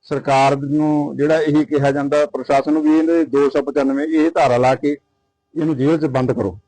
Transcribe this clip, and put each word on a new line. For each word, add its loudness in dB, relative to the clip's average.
ਸਰਕਾਰ 0
ਨੂੰ -2
ਜਿਹੜਾ 2
ਇਹੀ 2
ਕਿਹਾ 0
ਜਾਂਦਾ, 0
ਪ੍ਰਸ਼ਾਸਨ -2
ਨੂੰ 0
ਵੀ, 4
ਇਹਦੇ 2
ਦੋ 2
ਸੌ -2
ਪਚਾਨਵੇਂ -2
ਇਹ 0
ਧਾਰਾ 2
ਲਾ 2
ਕੇ -4
ਇਹਨੂੰ -2
ਜੇਲ੍ਹ 0
'ਚ -2
ਬੰਦ -2
ਕਰੋ। -4